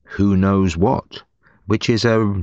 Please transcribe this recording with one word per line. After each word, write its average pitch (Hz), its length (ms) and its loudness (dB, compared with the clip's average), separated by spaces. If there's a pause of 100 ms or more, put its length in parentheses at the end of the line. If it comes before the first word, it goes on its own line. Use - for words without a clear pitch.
who 98 300 0
knows 95 400 2
what, - 480 -4 (440)
which 107 240 -2
is 117 160 2
a 107 360 0